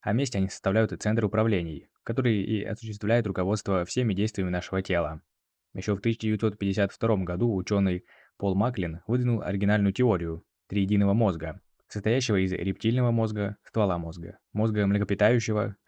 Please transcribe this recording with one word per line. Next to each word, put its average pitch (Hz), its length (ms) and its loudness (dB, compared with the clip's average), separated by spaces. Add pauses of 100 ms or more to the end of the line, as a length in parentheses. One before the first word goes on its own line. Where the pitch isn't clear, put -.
а 104 100 -2
вместе 123 280 0
они 95 100 0
составляют 101 520 0
центр 110 240 0
управлений, 95 640 0 (140)
который 117 400 0
и 104 220 -2
осуществляет 110 640 -2
руководство 95 560 0
всеми 117 300 0
действиями 98 360 -2
нашего 90 320 -2
тела. 80 400 -2 (520)
Ещё 104 200 -2
в 98 60 -4
тысяча 113 220 -2
девятьсот 107 360 0
пятьдесят 98 320 0
втором 104 340 0
году 95 300 0
учёный 95 500 0 (320)
Пол 98 200 0
Маклин 98 500 -2
выдвинул 120 360 0
оригинальную 101 500 2
теорию 85 520 0 (220)
триединого 101 460 2
мозга, 95 480 0 (260)
состоящего 110 580 0
из 92 60 0
рептильного 113 640 0
мозга, 107 500 -2
ствола 98 340 0
мозга, 82 420 -8 (140)
мозга 107 360 2
млекопитающего, 104 880 2 (120)